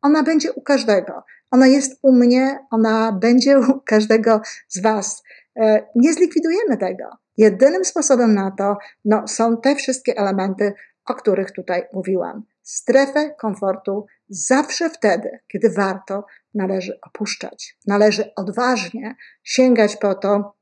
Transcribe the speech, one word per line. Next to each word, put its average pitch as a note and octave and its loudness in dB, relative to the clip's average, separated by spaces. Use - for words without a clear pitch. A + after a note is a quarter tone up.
Ona D4 2
będzie D#4+ 0
u - -12
każdego. A3 -2
Ona B3+ 6
jest C4 2
u C4+ 6
mnie, B3+ 4
ona A3 0
będzie A#3+ 4
u C4 0
każdego A3 2
z F3+ -12
was. G#3+ -4
E, G#3+ 2
nie C4+ 4
zlikwidujemy E4 0
tego. F#3+ -6
Jedynym A#3+ 4
sposobem B3 2
na F#3+ -2
to, G3+ -2
no, G#3+ 0
są A#3 0
te C4+ 0
wszystkie B3+ -4
elementy, G3 -2
o - -6
których F#3+ -2
tutaj F3+ -6
mówiłam. F#3 -6
Strefę C#4 0
komfortu G3 -6
zawsze C#4+ -2
wtedy, G#3 -4
kiedy G#3 0
warto, G3 -6
należy F#3+ -6
opuszczać. - -12
Należy G#3 0
odważnie A#3 -6
sięgać A#3 2
po G3 -2
to G3+ -2